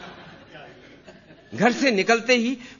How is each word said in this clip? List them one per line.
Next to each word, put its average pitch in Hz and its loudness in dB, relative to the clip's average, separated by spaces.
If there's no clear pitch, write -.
घर 196 2
से 277 0
निकलते 226 2
ही 247 -2